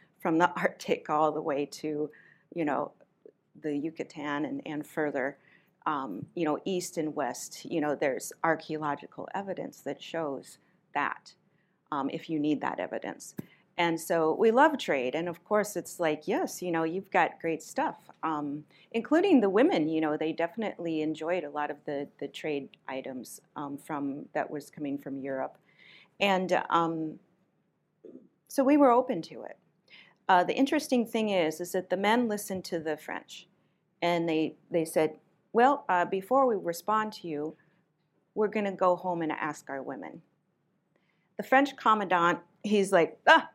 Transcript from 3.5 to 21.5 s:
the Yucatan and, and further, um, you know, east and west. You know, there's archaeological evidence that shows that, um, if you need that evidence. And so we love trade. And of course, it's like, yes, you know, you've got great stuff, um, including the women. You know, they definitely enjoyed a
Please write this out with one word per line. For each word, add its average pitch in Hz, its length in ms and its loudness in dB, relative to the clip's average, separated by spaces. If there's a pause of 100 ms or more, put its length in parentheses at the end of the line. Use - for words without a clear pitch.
the 147 160 -4
Yucatan 147 680 -6
and, 139 200 -6
and 151 200 -8
further, 143 520 -4 (480)
um, 135 400 -4 (100)
you 170 100 -2
know, 151 200 0
east 185 320 -4
and 156 180 -4
west. - 480 -6
You 170 160 -4
know, 147 140 0
there's 131 400 -2 (100)
archaeological 156 920 -4
evidence - 460 -8
that - 200 -8
shows 151 560 -8 (380)
that, - 380 -4 (580)
um, 139 180 -2
if - 180 -8
you 160 120 -2
need 147 220 2
that - 180 -4
evidence. - 560 -8 (420)
And 170 240 0
so 160 320 2
we 226 160 4
love 277 300 6
trade. 127 340 -2
And 170 160 -2
of 170 140 -10
course, 208 320 0
it's - 240 -8
like, 156 280 0
yes, 294 340 -2
you 180 100 -2
know, 165 120 2
you've 175 280 -4
got - 280 2
great 160 220 -2
stuff, - 360 -4 (260)
um, 147 400 -4 (300)
including 294 480 4
the 202 80 4
women. 208 380 4
You 160 140 0
know, 156 160 0
they 156 160 -2
definitely 170 680 -4
enjoyed 156 420 -2
a 143 80 -10